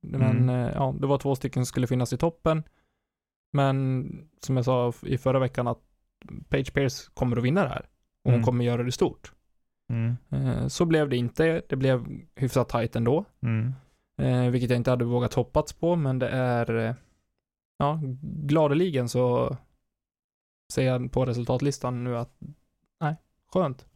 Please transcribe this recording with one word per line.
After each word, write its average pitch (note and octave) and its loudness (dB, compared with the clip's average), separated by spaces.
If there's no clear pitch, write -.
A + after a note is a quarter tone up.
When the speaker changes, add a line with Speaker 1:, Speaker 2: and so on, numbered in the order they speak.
Speaker 1:
Men, - -2
Speaker 2:
Mm. B2 4
Speaker 1:
eh, B2 0
ja, C3 -2
det C#3+ -2
var C#3 4
två C#3 0
stycken C3 -2
som B2 0
skulle B2+ -2
finnas B2+ 0
i B2 -4
toppen. D#3+ 0
Men C3+ 2
som C#3 0
jag B2 2
sa B2 2
f-, - -10
i C3 -2
förra C3 2
veckan B2 -2
att A#2+ -4
Paige C#3 -2
Pierce - -2
kommer A#2+ 0
att A#2 -2
vinna D#3+ 2
det B2+ -2
här. - -6
Och C3 2
hon - 6
Speaker 2:
Mm. A#2 2
Speaker 1:
kommer B2 2
göra A#2+ 0
det B2 -2
stort. - -2
Speaker 2:
Mm. A#2 -2
Speaker 1:
Eh, C3 -2
så F3 0
blev D#3 2
det B2 0
inte. D#3 0
Det C#3+ -2
blev C3 2
hyfsat B2 0
tajt A#2 -2
ändå. B2 2
Speaker 2:
Mm. A#2 -2
Speaker 1:
Eh, B2 2
vilket B2 0
jag A#2+ 4
inte A#2+ 0
hade B2 2
vågat A#2+ 0
hoppats D3+ 0
på, E3+ 2
men C3+ 0
det B2 0
är, A#2+ 0
eh, A2+ -2
ja, D3 0
gladeligen D3+ 2
så B2 0
ser C3+ 0
jag B2+ -2
på B2+ 0
resultatlistan B2 -2
nu B2 -4
att, A#2+ -8
nej, D#3+ -2
skönt D3+ 0